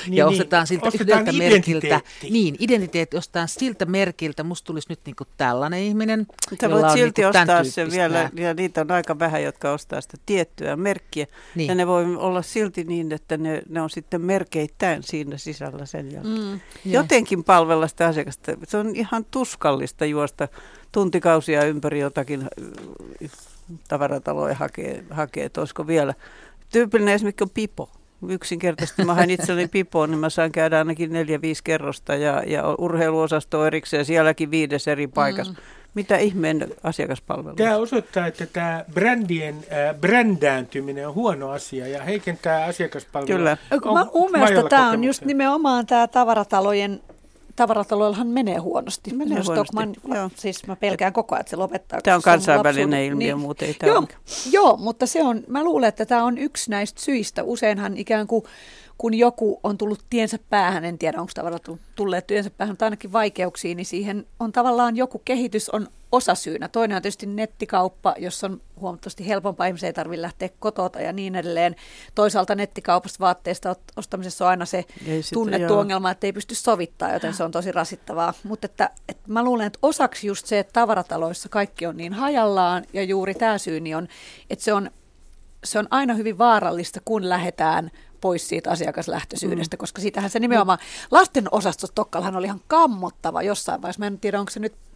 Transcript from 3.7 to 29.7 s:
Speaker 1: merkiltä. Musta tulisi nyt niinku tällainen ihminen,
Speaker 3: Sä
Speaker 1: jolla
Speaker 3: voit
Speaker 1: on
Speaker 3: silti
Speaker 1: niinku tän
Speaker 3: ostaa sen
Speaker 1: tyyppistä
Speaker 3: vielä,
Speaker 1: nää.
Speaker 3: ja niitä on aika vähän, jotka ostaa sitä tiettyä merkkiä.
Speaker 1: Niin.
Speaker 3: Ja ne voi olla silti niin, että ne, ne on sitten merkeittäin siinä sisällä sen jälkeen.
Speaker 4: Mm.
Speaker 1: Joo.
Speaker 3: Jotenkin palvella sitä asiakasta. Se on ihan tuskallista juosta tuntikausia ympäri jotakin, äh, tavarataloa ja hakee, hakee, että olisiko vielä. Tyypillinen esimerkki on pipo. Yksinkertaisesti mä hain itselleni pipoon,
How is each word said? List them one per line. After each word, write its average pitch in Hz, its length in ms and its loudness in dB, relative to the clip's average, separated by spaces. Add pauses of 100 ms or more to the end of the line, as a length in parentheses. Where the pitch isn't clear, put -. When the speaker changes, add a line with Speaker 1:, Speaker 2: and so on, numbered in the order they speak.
Speaker 1:
merkiltä. 170 580 -2
Musta 165 240 -8
tulisi 160 220 -6
nyt 165 160 -8
niinku 139 180 -12 (140)
tällainen 139 420 0
ihminen, 214 460 0 (240)
Speaker 3:
Sä 190 60 -8 (100)
Speaker 1:
jolla 165 100 4
Speaker 3:
voit 156 100 6
Speaker 1:
on 160 120 6
Speaker 3:
silti 240 240 4
Speaker 1:
niinku 196 120 6
tän 185 160 8
Speaker 3:
ostaa 175 140 6
sen 131 100 -4
Speaker 1:
tyyppistä 165 280 -2
Speaker 3:
vielä, 165 120 2
Speaker 1:
nää. 165 160 2 (180)
Speaker 3:
ja 165 60 0
niitä 175 280 -2
on 156 100 -2
aika 170 280 0
vähän, 156 240 0
jotka 143 280 -4
ostaa 147 300 -6
sitä - 240 -20
tiettyä 156 500 -2
merkkiä. 180 500 -4 (300)
Speaker 1:
Niin. 165 120 -2
Speaker 3:
Ja 185 80 0
ne 180 120 2
voi 175 280 2
olla 180 260 -2
silti 190 420 -4
niin, 165 280 -4
että 156 260 -6
ne, 156 320 -4
ne 160 120 -4
on 156 80 -4
sitten 170 320 -6
merkeittäin 170 800 -2
siinä 143 340 -8
sisällä 143 480 -12
sen 139 260 -12
jälkeen. 220 280 -6
Speaker 4:
Mm. 208 120 -8
Speaker 1:
Joo. 196 80 -10 (260)
Speaker 3:
Jotenkin 202 580 2
palvella 165 440 6
sitä 170 200 0
asiakasta. 151 440 -4 (160)
Se 214 100 -4
on 208 180 -2
ihan 226 360 -4
tuskallista 147 760 -2
juosta 147 420 -2 (440)
tuntikausia 160 720 4
ympäri 147 360 -2
jotakin, 139 420 -4
äh, - 880 -14 (580)
tavarataloa 143 640 -4
ja 139 60 -2
hakee, - 540 -8
hakee, 151 360 -6
että 160 160 -6
olisiko 156 260 -8
vielä. 151 260 2 (580)
Tyypillinen 214 420 4
esimerkki 202 300 0
on 190 60 -2
pipo. - 400 -6 (400)
Yksinkertaisesti 175 760 -2
mä 175 80 2
hain 175 160 4
itselleni 175 380 0
pipoon, 170 440 0